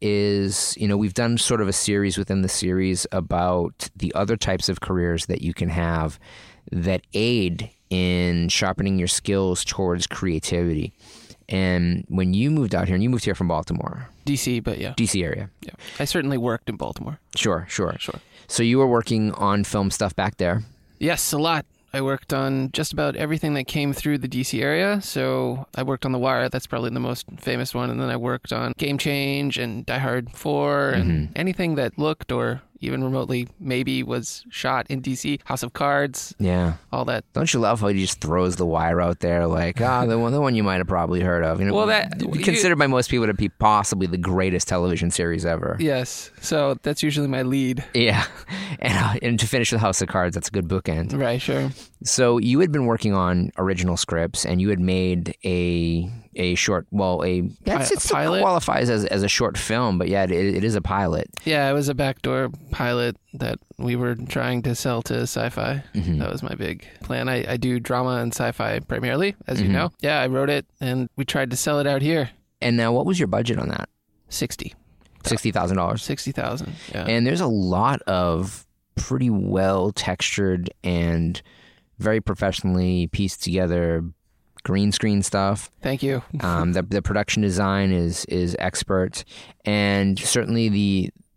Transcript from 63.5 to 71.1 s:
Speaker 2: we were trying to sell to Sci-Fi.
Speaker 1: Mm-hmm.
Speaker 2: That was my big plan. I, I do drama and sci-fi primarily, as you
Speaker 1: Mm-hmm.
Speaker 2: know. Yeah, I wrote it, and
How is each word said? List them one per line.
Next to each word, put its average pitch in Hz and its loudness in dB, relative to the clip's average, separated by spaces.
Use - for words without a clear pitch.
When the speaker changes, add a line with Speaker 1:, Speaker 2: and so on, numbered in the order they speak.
Speaker 2:
we 123 -2
were 123 0
trying 123 -2
to 120 0
sell 120 -2
to - -2
Sci-Fi. 120 -2
Speaker 1:
Mm-hmm. 82 0
Speaker 2:
That 57 -2
was - -6
my - -6
big 85 -6
plan. 123 -4
I, 123 -2
I 127 -2
do 123 0
drama 127 -2
and 117 -2
sci-fi 113 -2
primarily, 131 -2
as - -2
you 196 2
Speaker 1:
Mm-hmm. 196 4
Speaker 2:
know. 175 0
Yeah, 147 0
I 131 2
wrote 135 0
it, 143 -2
and 127 -2